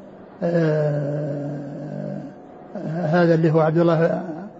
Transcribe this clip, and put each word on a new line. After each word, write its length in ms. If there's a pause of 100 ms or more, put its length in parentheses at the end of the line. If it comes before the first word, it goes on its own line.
(420)
آه، 1800 (680)
هذا 480
اللي 160
هو 100
عبد 180
الله، 260
آه، 180 (380)